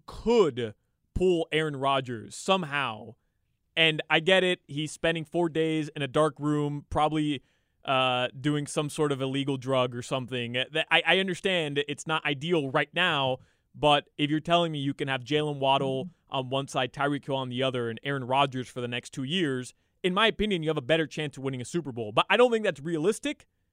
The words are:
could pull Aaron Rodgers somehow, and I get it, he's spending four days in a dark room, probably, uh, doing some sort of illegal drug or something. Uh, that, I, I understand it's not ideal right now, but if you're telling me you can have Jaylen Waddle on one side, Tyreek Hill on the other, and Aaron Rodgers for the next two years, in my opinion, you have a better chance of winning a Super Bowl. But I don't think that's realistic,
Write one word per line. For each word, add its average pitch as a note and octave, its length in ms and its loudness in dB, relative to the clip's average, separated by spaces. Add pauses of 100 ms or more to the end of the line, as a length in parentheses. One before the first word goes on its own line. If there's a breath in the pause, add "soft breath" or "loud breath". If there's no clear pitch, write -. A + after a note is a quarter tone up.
could C#3+ 720 2 (400)
pull F3+ 360 2
Aaron D#3 240 0
Rodgers C3 600 -2
somehow, C3+ 800 -2 (600)
and D#3+ 340 4
I D#3 100 4
get F3+ 240 4
it, F3+ 240 0
he's D3 240 -6
spending E3 340 -2
four E3+ 240 0
days D#3 460 0
in D3+ 80 -8
a C#3 40 -2
dark D3+ 320 2
room, D3 500 -2
probably, D3+ 520 0 (440)
uh, B2+ 420 2 (120)
doing D3 280 0
some D3+ 240 -2
sort D3 200 0
of C3+ 100 -2
illegal C3+ 360 -2
drug B2+ 380 0
or A#2+ 80 -6
something. B2 520 -4
Uh, B2+ 180 0
that, D#3 180 0
I, E3 120 8
I E3 140 4
understand F3 720 0
it's - 180 -8
not D#3+ 200 -2
ideal D3 440 0
right D3 240 0
now, D3 460 0 (340)
but D3 340 4 (120)
if D3 100 2
you're D#3 100 0
telling E3+ 320 2
me D#3 60 -6
you C#3 160 -2
can C#3+ 140 -6
have C3+ 160 -4
Jaylen D3 340 0
Waddle C3+ 520 0 (200)
on C3 220 -4
one C3+ 160 -2
side, C3 260 -2
Tyreek C#3+ 320 -2
Hill C#3+ 120 -2
on C3 120 -4
the B2 140 -2
other, B2 260 -2
and A2+ 140 -8
Aaron C#3 240 -4
Rodgers C3 400 2
for - 140 -8
the A#2+ 60 -2
next B2 260 -8
two C#3+ 100 -6
years, C3+ 500 -4 (300)
in G3 100 0
my G#3+ 140 4
opinion, G3+ 360 0
you D3+ 60 0
have D#3 80 -2
a D3 40 -2
better D#3 260 2
chance D3+ 300 -8
of C3+ 60 -10
winning C3 180 -6
a A#2+ 40 -10
Super D3 260 -6
Bowl. A2+ 200 -8
But D#3 180 2
I F#3+ 80 6
don't B3 140 6
think A3 140 2
that's F3 140 -2
realistic, E3+ 640 -2 (280)